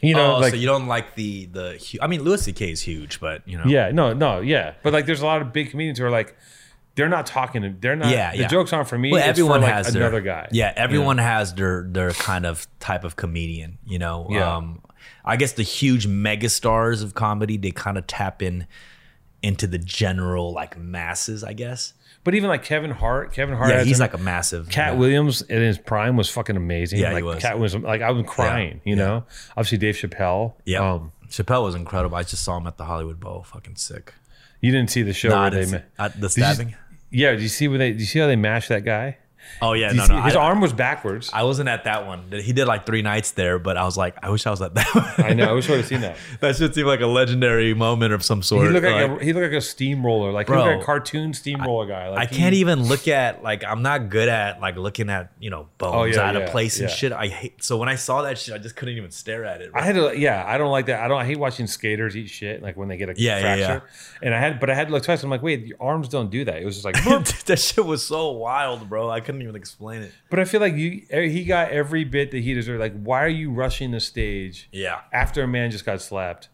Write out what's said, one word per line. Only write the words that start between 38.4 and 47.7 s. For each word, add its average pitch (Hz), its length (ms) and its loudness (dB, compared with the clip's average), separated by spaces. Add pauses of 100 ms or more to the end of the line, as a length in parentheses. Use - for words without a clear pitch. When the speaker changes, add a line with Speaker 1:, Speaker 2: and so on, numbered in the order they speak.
Speaker 1:
that 101 140 0
guy? 113 340 -2 (440)
Speaker 2:
Oh, 113 120 2
yeah, 110 160 2
Speaker 1:
Did - 80 2
you 117 40 4
Speaker 2:
no, 98 60 10
Speaker 1:
see, - 60 12
Speaker 2:
no, 92 100 4
Speaker 1:
his - 120 6
Speaker 2:
I, 165 60 6
Speaker 1:
arm 175 180 4
was 170 140 4
backwards. 117 580 -2
Speaker 2:
I 110 120 0
wasn't 131 260 0
at 117 140 -2
that 107 240 -2
one. 90 240 -12
He 104 200 -4
did, 131 140 4
like, 110 220 0
three 113 160 0
nights 107 300 0
there, 90 260 2
but 90 180 -2
I 92 80 2
was 92 100 -2
like, 92 280 -2
"I 95 80 -2
wish 107 160 0
I - 20 0
was 101 100 -2
at 90 140 -6
that 107 140 2
<laughs> - 80 -4
one." 226 100 4 (140)
Speaker 1:
I 113 140 4
know, 113 140 4
I 107 40 4
wish 123 180 0
I 151 40 4
would've 123 120 2
seen 127 160 -2
that. 90 160 -6 (100)
Speaker 2:
<laughs> 120 120 -14
That 139 160 2
shit 156 180 2
seemed 151 140 2
like 135 140 4
a 120 40 2
legendary 120 720 4